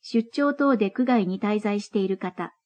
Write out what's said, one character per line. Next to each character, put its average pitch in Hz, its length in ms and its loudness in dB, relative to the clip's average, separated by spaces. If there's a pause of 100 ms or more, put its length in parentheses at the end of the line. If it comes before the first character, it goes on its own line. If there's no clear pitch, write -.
出 226 260 -2
張 285 260 0
等 277 240 2
で 202 120 2
区 254 160 0
外 233 220 2
に 185 120 -4
滞 214 200 0
在 208 220 -2
し - 80 -14
て 214 100 -2
い 190 80 0
る 190 100 -2
方。 180 380 -8 (100)